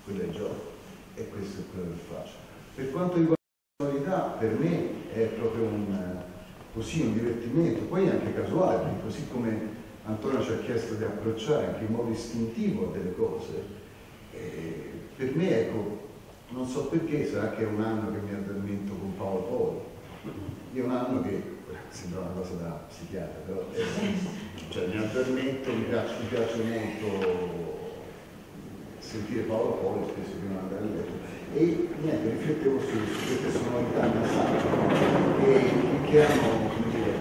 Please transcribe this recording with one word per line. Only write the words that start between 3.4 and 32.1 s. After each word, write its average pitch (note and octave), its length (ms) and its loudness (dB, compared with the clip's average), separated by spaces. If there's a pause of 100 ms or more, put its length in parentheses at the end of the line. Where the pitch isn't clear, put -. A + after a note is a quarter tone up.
la C#3+ 80 0
sonorità, C#3+ 340 0 (180)
per A2 220 2
me - 540 0
è A2+ 140 2
proprio A2+ 360 0
un, G2 520 -2 (580)
così, A2+ 280 -2
un A2 120 2
divertimento, A#2 720 2
poi F#3 240 4
anche - 240 0
casuale, - 500 2
perché - 200 -4
così A2 260 -6
come A2+ 280 -2 (480)
Antonio A2 380 0
ci - 80 -2
ha - 80 0
chiesto G#2+ 360 -2
di G#2 80 -2
approcciare A2 640 0
anche G2+ 180 -2
in G#2+ 60 0
modo A2+ 200 0
istintivo A#2 760 0
a - 20 -6
delle F2+ 240 -4
cose, - 480 -2 (720)
eh, - 580 -8 (240)
per C3 200 0
me, E3 260 6
ecco, - 420 -2 (460)
non B2+ 180 -4
so - 200 -2
perché, D3 380 2
sarà G#2 260 0
che A2+ 120 0
è - 20 2
un G#2+ 160 0
anno G#2+ 300 0
che G2 80 -4
mi G2 140 -6
addormento G2 600 -4
con F#2 240 -6
Paolo G2 240 -2
Poli. A2+ 360 0 (960)
Io B2+ 100 0
è - 20 2
un B2+ 60 0
anno B2+ 320 0
che, - 180 -2 (480)
sembra F2+ 300 -8
una F2 120 -6
cosa F2+ 240 -6
da E2+ 320 -8
psichiatra, E2+ 580 -10
però, F#2 180 -4 (100)
eh, F2+ 100 0 (880)
cioè, F#2 180 -2
mi G#2 100 -2
addormento, B2+ 760 0
mi A2 120 0
piace, A2+ 360 0
mi A2 80 -4
piace A2+ 300 0
molto F#2+ 1160 0 (1300)
sentire A2 440 -4
Paolo A2+ 320 2
Poli, - 340 0
spesso - 280 -6
prima F#2+ 220 -4
di F#2+ 60 -4
andare G2 160 -4
a G#2 40 -2 (100)
letto, - 180 -4 (400)
e E3+ 340 4 (140)
niente, - 280 0